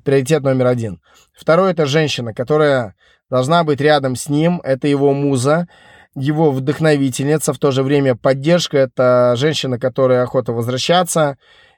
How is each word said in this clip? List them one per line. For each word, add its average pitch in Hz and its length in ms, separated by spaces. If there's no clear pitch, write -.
приоритет 139 380
номер 131 240
один. 113 340
Второе, 180 400
это 160 140
женщина, 131 480
которая 135 600
должна 135 340
быть 147 180
рядом 139 340
с - 140
ним, 160 340
это 135 240
его 139 260
муза, 143 540
его 151 360
вдохновительница, 139 1000
в 127 60
то 147 100
же 131 140
время 135 320
поддержка, 139 640
это 123 580
женщина, 131 420
которой 127 440
охота 123 300
возвращаться, 139 840